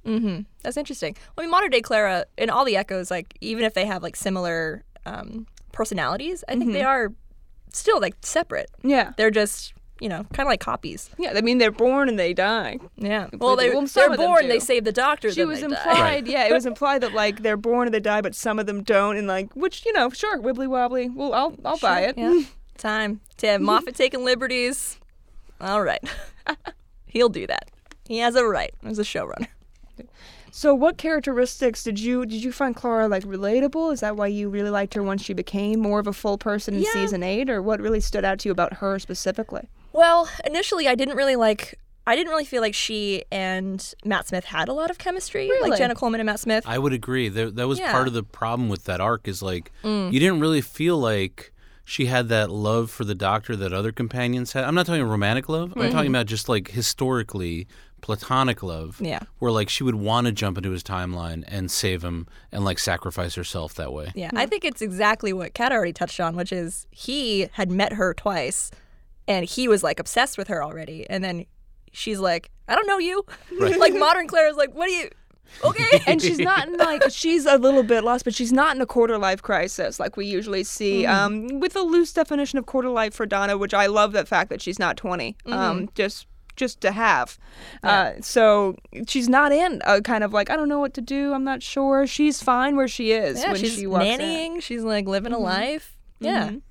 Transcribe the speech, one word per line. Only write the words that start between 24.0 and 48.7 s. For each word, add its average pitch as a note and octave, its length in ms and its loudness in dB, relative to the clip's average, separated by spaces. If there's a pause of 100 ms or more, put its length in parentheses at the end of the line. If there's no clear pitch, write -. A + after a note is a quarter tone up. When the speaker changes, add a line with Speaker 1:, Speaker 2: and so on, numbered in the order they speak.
Speaker 1:
liberties. B3 720 -2 (640)
All G3+ 240 0
right. - 180 -2 (460)
<laughs> D4+ 60 -2 (520)
He'll A#3 240 2
do E3+ 180 -4
that. - 220 -6 (380)
He A3+ 120 -4
has A#3+ 160 2
a B3 100 6
right E3 280 -2 (100)
as G#3+ 160 -8
a G#3 40 -2
showrunner. - 440 -6 (1040)
Speaker 2:
So C#4+ 220 4
what C#4+ 240 2
characteristics B3+ 840 -2
did G#3 160 -4
you, B3 260 -2
did A3 180 -6
you B3+ 80 -4
find B3+ 240 -2
Clara, A3+ 320 0
like, G3 160 0
relatable? C4 680 0
Is A#3 60 -6
that G#3+ 160 -4
why G#3 120 0
you G#3 220 -2
really G3+ 220 -2
liked G3+ 240 -2
her G#3 80 -2
once G3 200 -2
she G3+ 100 -6
became G3+ 460 -2
more G#3 200 2
of G#3 80 -2
a G3+ 60 -4
full G3+ 260 -2
person G#3 340 -4
in G3 80 0
Speaker 1:
Yeah. G#4+ 100 0
Speaker 2:
season G3 300 -2
eight? G#3 280 -2
Or G#3 120 -2
what G#3 180 0
really G#3+ 200 0
stood G#3 260 -2
out F#3+ 140 0
to G#3 100 -4
you - 20 0
about F3 240 0
her G3 220 -2
specifically? - 720 -6 (260)
Speaker 1:
Well, E4+ 340 6 (180)
initially E4 420 0
I B3+ 80 4
didn't C4 220 -2
really C4+ 180 2
like, A3 420 2 (300)
I A#3 80 4
didn't E4 160 -2
really D4+ 140 0
feel A#3+ 180 -2
like G#3+ 100 0
she G#3 580 -4
and F#3+ 600 -4 (100)
Matt G3+ 240 0
Smith F3+ 180 -4
had D#3+ 240 -2
a C4 40 -4
lot D#4+ 160 -2
of F4+ 80 -6
chemistry, F#4 500 -6
Speaker 2:
Really? B4+ 220 2
Speaker 1:
like D4 80 2
Jenna A#3+ 160 2
Coleman A3+ 260 -2
and G#3+ 60 -2
Matt G#3+ 140 -2
Smith. A3 280 0
Speaker 3:
I B2 120 -2
would C#3 140 2
agree. B2 360 -2
That, G#2+ 260 -4
that B2 120 -2
was C3+ 120 0
Speaker 1:
Yeah. E4 120 -2
Speaker 3:
part C3 160 2
of A#2+ 60 -2
the A2+ 100 -2
problem A#2 460 -2
with F#2+ 160 -4